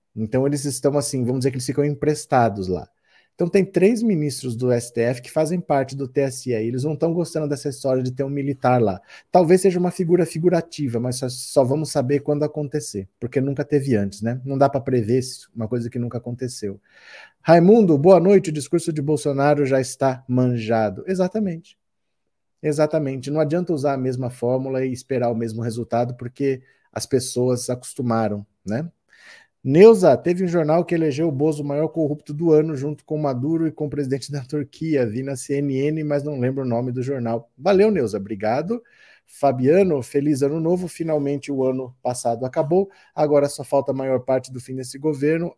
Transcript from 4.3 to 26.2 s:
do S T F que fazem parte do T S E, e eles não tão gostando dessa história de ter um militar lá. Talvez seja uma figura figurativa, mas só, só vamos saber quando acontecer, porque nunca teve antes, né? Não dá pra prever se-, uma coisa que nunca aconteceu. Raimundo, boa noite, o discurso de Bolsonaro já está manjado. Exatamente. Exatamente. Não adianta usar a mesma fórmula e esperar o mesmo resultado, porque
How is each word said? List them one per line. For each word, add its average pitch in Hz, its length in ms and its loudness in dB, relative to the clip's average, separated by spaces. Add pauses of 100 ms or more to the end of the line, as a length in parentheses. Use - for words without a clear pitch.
do 123 160 -2
S 120 220 -2
T 117 80 -2
F 123 220 -2
que - 80 -18
fazem 156 280 -2
parte 139 380 -2
do 135 100 -8
T 131 140 -2
S 131 300 -4
E, - 20 0
e 110 140 -2
eles 123 180 -4
não 151 100 -2
tão 170 200 -2
gostando 156 340 -4
dessa 143 220 -6
história 131 320 -2
de 127 100 -4
ter 127 100 -6
um 135 60 -4
militar 135 540 0
lá. 95 180 0 (320)
Talvez 180 300 4
seja 180 160 2
uma 180 120 0
figura 175 360 2
figurativa, 160 760 -2
mas 123 160 -4
só, 131 140 -6
só - 340 0
vamos 147 260 0
saber 139 300 0
quando 147 220 -2
acontecer, 147 640 -6 (100)
porque 127 220 -2
nunca 139 240 -2
teve 135 320 2
antes, 101 240 -2
né? 117 240 -4
Não 135 140 -4
dá 139 100 6
pra 139 100 -2
prever 127 440 0
se-, - 240 -14 (100)
uma 113 100 -4
coisa 117 220 -4
que 120 100 -8
nunca 120 200 -6
aconteceu. 120 600 -8 (600)
Raimundo, 170 560 8
boa 170 240 8
noite, 190 300 4
o - 20 -4
discurso 165 400 -2
de 151 80 -4
Bolsonaro 143 640 2
já 131 160 2
está 127 480 -2
manjado. 113 800 0
Exatamente. 185 720 -4 (840)
Exatamente. 147 680 -2
Não 151 100 0
adianta 170 320 0
usar 139 220 0
a - 20 -2
mesma 127 320 -4
fórmula 131 560 -2
e 131 80 -4
esperar 123 380 -2
o 117 40 -2
mesmo 113 280 -6
resultado, 120 520 -2
porque 131 460 -4 (320)